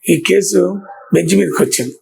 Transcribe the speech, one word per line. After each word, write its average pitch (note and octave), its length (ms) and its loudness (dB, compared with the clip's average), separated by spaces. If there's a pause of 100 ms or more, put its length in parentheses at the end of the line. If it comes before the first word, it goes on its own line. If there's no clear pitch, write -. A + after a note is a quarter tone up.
ఈ D#3+ 180 2
కేసు G3 340 2 (520)
బెంచ్ E3 260 2
మీదకి F#3 240 0
వచ్చింది. B2+ 380 -4